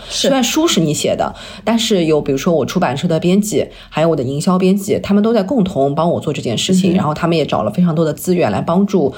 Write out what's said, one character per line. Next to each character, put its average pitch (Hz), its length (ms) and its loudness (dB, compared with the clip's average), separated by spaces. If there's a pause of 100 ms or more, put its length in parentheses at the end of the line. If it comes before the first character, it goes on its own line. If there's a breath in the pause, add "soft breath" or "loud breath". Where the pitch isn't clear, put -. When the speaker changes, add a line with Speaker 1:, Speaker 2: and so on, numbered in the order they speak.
Speaker 1:
是。 - 200 -2
Speaker 2:
虽 - 20 4
然 269 120 2
书 311 240 0
是 330 140 0
你 147 140 0
写 - 200 -2
的， 71 200 -4 (280 loud breath)
但 226 160 0
是 185 280 0
有 151 120 2
比 143 140 -2
如 135 60 0
说 170 160 0
我 139 100 2
出 175 160 -4
版 139 160 0
社 180 100 -2
的 160 140 0
编 180 180 2
辑， 208 280 0 (240 loud breath)
还 151 100 -4
有 165 80 2
我 160 80 2
的 143 60 -2
营 139 180 -4
销 185 180 2
编 190 160 4
辑， 202 280 -2
他 - 100 -2
们 202 100 4
都 226 120 2
在 247 80 2
共 269 200 0
同 139 320 0
帮 160 160 0
我 123 80 0
做 151 140 -4
这 131 80 -8
件 117 160 -4
事 - 180 0
情， 185 180 2
Speaker 1:
嗯 - 20 2
哼。 - 20 2
Speaker 2:
然 196 100 0
后 151 60 0
他 160 160 -2
们 165 80 2
也 156 80 0
找 - 180 -2
了 107 80 -2
非 180 120 0
常 170 120 2
多 160 120 2
的 147 80 -2
资 180 200 -2
源 147 160 2
来 101 120 -2
帮 175 240 2
助 156 320 0